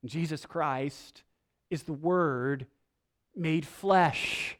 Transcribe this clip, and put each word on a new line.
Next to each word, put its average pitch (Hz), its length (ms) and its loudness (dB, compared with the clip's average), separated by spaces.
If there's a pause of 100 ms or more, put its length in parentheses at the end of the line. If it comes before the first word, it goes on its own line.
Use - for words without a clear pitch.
Jesus 151 400 -4
Christ 143 760 -4 (460)
is 160 140 -4
the 165 100 -8
Word 143 760 0 (640)
made 160 320 0
flesh. - 960 2